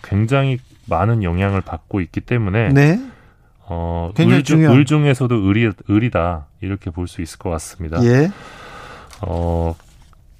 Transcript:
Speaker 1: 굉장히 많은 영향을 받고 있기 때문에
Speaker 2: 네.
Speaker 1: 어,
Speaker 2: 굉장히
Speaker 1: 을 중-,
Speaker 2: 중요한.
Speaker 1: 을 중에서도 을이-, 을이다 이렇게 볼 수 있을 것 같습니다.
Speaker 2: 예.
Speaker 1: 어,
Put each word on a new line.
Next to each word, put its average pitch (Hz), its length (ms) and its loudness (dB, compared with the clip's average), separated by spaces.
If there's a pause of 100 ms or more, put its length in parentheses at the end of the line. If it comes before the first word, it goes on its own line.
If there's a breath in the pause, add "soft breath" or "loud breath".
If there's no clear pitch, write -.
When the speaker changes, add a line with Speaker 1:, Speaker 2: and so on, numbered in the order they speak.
Speaker 1:
굉장히 127 560 0 (280)
많은 104 360 0
영향을 95 380 0
받고 - 400 -8
있기 - 220 -6
때문에 110 500 -2
Speaker 2:
네. 147 280 4 (680 loud breath)
Speaker 1:
어, 85 500 -6
Speaker 2:
굉장히 127 220 4
Speaker 1:
을 139 60 0
중-, 151 140 2
Speaker 2:
중요한. 151 200 6
Speaker 1:
을 147 60 6
중에서도 131 640 2
을이-, 110 220 2 (180)
을이다 87 580 0 (140)
이렇게 95 300 -8
볼 87 160 -8
수 - 160 -12
있을 - 160 -14
것 92 120 -8
같습니다. 82 540 -6
Speaker 2:
예. 131 260 4 (920 loud breath)
Speaker 1:
어, 85 560 -4 (640)